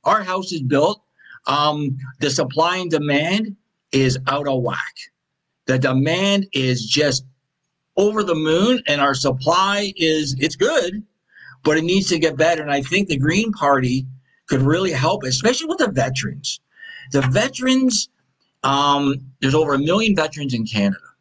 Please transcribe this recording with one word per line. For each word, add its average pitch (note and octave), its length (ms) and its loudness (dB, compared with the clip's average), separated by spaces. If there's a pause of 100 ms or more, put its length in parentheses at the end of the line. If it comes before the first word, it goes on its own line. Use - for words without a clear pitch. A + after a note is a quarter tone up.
Our G3+ 180 2
house F#3 280 -6
is D#3+ 120 -6
built. D3 400 0 (420)
Um, D3 520 0 (220)
the C#3+ 120 0
supply D#3+ 460 0
and F3+ 120 -6
demand D#3+ 680 0 (340)
is C3 260 2 (100)
out C#3+ 200 -2
of C3 140 -2
whack. G2 340 -6 (720)
The C3 120 2
demand E3 760 0
is B2+ 320 0
just C#3+ 400 0 (720)
over G#3 280 2
the F3+ 100 0
moon, E3 540 2
and C#3+ 140 0
our C#3 120 2
supply F3 840 0
is, D#3 420 0
it's D#3 160 -2
good, G#3+ 480 0 (600)
but D3+ 140 4
it D#3+ 60 0
needs F#3 240 2
to F3+ 100 0
get D3+ 200 0
better. D#3 260 2
And D3 80 -4
I C#3+ 100 0
think F3+ 260 -2
the D3+ 100 -2
Green F3+ 340 0
Party C3+ 560 0 (400)
could C3 140 0
really E3 300 2
help, D#3 320 0
especially A#3 440 -2
with D#4+ 120 -4
the B3 120 2
veterans. C3 680 -4 (520)
The C#3 100 2
veterans, B3+ 840 0 (560)
um, C#3 680 0 (100)
there's C3+ 140 2
over D#3 180 2
a C3+ 60 2
million G3 360 2
veterans D3+ 380 -2
in A2+ 140 -2
Canada G2+ 320 -2 (220)